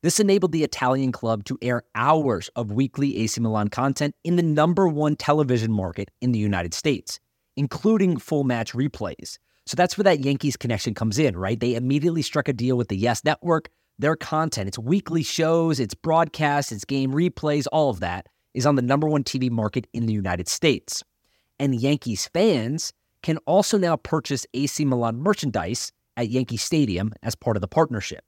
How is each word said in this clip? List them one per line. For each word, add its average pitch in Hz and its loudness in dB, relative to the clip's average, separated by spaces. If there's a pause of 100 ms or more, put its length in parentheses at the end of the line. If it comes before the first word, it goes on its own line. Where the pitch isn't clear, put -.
This 170 0
enabled 196 4
the 160 2
Italian 131 0
club 113 -2
to 127 -6
air 120 -2 (120)
hours 131 2
of 113 -4
weekly 135 -2
A 113 0
C 113 -4
Milan 110 0
content 135 -2
in 170 0
the 175 4
number 165 4
one 151 2
television 127 2
market 98 -4 (100)
in 123 0
the 113 0
United 95 0
States, - -4 (380)
including 185 2
full 143 -2
match 120 -2
replays. 117 -6 (260)
So - -8
that's 180 2
where 202 2
that 170 4
Yankees 139 0
connection 117 -4
comes 110 -2
in, 131 2
right? 95 -2
They 120 0
immediately 143 0
struck - -2
a 143 -2
deal 123 0
with 120 -2
the 98 -2
Yes 113 0
Network. 156 0 (280)
Their 151 2
content, 156 -4
its - -10
weekly 160 0
shows, 165 2
its 117 -4
broadcasts, 151 0
its 107 -10
game 135 -2
replays, 151 0
all 151 4
of 98 -4
that 90 -6 (260)
is 127 0
on 147 4
the 131 2
number 143 2
one 147 2
T - -4
V 127 0
market 113 -2
in 117 -2
the 110 0
United 92 -2
States. - 0 (560)
And 139 0
Yankees 123 -2
fans 160 0 (300)
can 160 0
also 196 2
now 170 2
purchase - -4
A 135 -2
C - -2
Milan 120 0
merchandise 120 -2 (280)
at 120 -2
Yankee 120 -2
Stadium 110 0
as 110 -4
part 113 -2
of 92 -2
the 98 -4
partnership. 131 -2